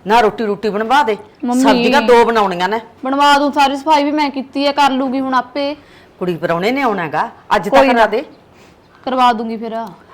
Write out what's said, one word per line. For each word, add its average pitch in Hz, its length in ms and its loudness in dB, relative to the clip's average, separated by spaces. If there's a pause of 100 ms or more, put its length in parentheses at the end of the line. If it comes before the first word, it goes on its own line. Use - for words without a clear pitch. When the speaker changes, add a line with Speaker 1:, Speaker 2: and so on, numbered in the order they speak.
Speaker 1:
ਨਾ 220 120 4
ਰੋਟੀ 220 260 0
ਰੂਟੀ 202 240 -4
ਬਣਵਾ 226 340 0
ਦੇ। 214 140 -2 (280)
Speaker 2:
ਮੰਮੀ। 247 180 0
Speaker 1:
ਸਬਜ਼ੀਆਂ 254 380 2
ਦੋ 233 240 4
ਬਣਾਉਣੀਆਂ 190 440 0
ਨੇ। 226 100 -4 (240)
Speaker 2:
ਬਣਵਾ 285 340 2
ਦੂੰ, 285 160 0
ਸਾਰੀ 277 220 2
ਸਫਾਈ 294 280 0
ਵੀ 294 80 -2
ਮੈਂ 302 180 -2
ਕੀਤੀ 277 380 -4
ਹੈ, 277 40 0
ਕਰ 277 200 2
ਲੂਗੀ 262 280 -2
ਹੁਣ 262 140 -4
ਆਪੇ। 285 420 -2 (440)
Speaker 1:
ਕੁੜੀ 180 160 -2
ਪਰਾਹੁਣੇ 170 360 -2
ਨੇ 269 100 -2
ਆਉਣਾ 208 220 -2
ਹੈਗਾ, 160 260 -4 (260)
ਅੱਜ 208 140 -2
ਤਾਂ 269 100 4
Speaker 2:
ਕੋਈ 269 80 6
ਨਾ। 254 60 2
Speaker 1:
ਕਰਾ 233 120 4
ਦੇ। 214 200 -4 (800)
Speaker 2:
ਕਰਵਾ 247 280 2
ਦੂੰਗੀ 226 240 -6
ਫਿਰ, 226 300 -10 (260)